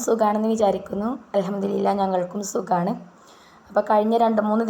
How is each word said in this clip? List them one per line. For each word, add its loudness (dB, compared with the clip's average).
സുഖാണെന്ന് 2
വിചാരിക്കുന്നു. 0
അൽഹംദുലില്ലാ, 0
ഞങ്ങൾക്കും -2
സുഖാണ്. -2
അപ്പോൾ 0
കഴിഞ്ഞ 4
രണ്ട് 2
മൂന്ന് 0